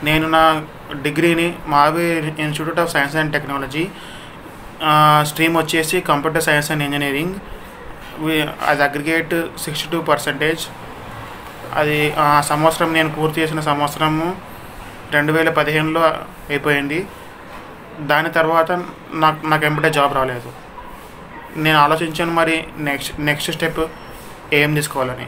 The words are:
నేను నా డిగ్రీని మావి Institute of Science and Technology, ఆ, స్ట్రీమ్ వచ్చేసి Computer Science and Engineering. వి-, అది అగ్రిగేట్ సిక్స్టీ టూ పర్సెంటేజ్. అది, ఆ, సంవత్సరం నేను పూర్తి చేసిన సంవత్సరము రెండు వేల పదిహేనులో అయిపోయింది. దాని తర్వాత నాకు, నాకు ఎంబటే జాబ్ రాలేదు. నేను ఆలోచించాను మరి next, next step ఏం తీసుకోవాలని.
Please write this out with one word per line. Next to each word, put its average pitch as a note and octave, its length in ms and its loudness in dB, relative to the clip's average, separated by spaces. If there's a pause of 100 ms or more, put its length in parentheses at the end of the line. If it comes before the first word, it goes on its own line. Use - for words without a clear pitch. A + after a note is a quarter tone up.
నేను D#3 260 2
నా D#3+ 340 4 (380)
డిగ్రీని E3 520 2 (140)
మావి D#3 720 2
Institute D3+ 360 -2
of E3+ 100 2
Science D3+ 400 0
and C#3+ 100 -4
Technology, C#3 500 -4 (960)
ఆ, D3+ 440 8
స్ట్రీమ్ E3 300 2
వచ్చేసి D#3+ 540 0
Computer D3+ 300 2
Science D3+ 300 2
and D3+ 120 -2
Engineering. C#3+ 500 -2 (840)
వి-, D#3 280 0 (200)
అది C#3+ 160 4
అగ్రిగేట్ D#3 760 -2
సిక్స్టీ - 340 -8
టూ E3+ 100 -2
పర్సెంటేజ్. D3+ 680 0 (1040)
అది, D3+ 440 0
ఆ, D3 240 4
సంవత్సరం D#3+ 520 2
నేను D#3+ 160 4
పూర్తి D#3 320 0
చేసిన D#3 180 0
సంవత్సరము D#3 760 0 (760)
రెండు D3 220 2
వేల D#3+ 160 4
పదిహేనులో D#3 520 2 (480)
అయిపోయింది. D3 580 0 (920)
దాని D3+ 300 2
తర్వాత E3 520 2 (300)
నాకు, D#3 360 2
నాకు D3+ 180 2
ఎంబటే D3+ 240 2
జాబ్ C#3+ 240 2
రాలేదు. B2+ 380 -2 (1040)
నేను D#3 240 4
ఆలోచించాను D#3+ 540 2
మరి D#3+ 340 2 (100)
next, C#3+ 420 -6
next D3 320 0
step E3 280 -2 (720)
ఏం D3 220 4
తీసుకోవాలని. B2+ 520 -4